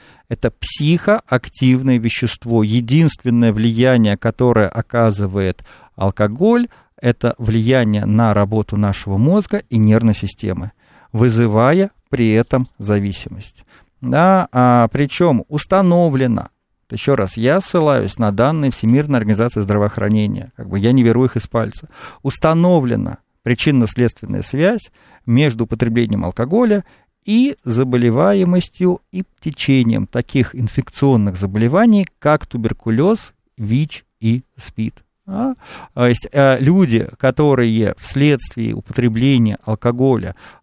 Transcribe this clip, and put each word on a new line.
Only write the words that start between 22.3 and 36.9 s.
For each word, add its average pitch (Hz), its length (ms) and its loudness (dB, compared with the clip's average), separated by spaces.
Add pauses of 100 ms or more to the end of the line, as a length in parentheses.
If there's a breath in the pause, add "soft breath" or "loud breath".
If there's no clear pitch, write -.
причинно-следственная 117 1000 -2
связь 185 480 -2 (340 soft breath)
между 120 380 2
употреблением 113 640 -2
алкоголя 190 580 0 (420 soft breath)
и 247 380 0
заболеваемостью 165 1400 0 (100)
и 185 120 -8 (160)
течением 120 640 0
таких - 500 -4
инфекционных 117 800 0
заболеваний, 127 680 0 (140)
как 151 260 0
туберкулез, 117 880 -2 (240)
вич 120 480 -4 (140)
и 117 240 -2 (120)
спид. - 480 -10 (240)
Да? 233 280 -6 (380 loud breath)
То 123 140 0
есть, 123 240 0
э, 135 300 2
люди, 139 480 2 (100)